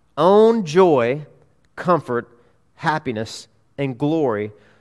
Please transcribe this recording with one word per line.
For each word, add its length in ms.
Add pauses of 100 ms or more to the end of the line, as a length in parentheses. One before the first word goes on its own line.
(180)
own 480
joy, 640 (480)
comfort, 640 (360)
happiness, 720 (300)
and 200
glory 540 (300)